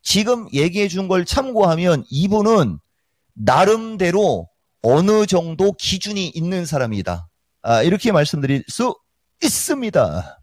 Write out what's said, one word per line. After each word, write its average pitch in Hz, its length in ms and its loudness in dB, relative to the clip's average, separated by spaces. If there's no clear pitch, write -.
지금 220 520 -2
얘기해 175 340 0
준 190 200 -6
걸 185 180 0
참고하면 180 840 0
이분은 190 680 2
나름대로 180 1120 2
어느 190 440 4
정도 175 480 0
기준이 190 540 -6
있는 175 380 -4
사람이다. 104 640 -4
아, 113 220 2
이렇게 196 280 2
말씀드릴 143 560 0
수 - 280 -4
있습니다. 202 1000 -2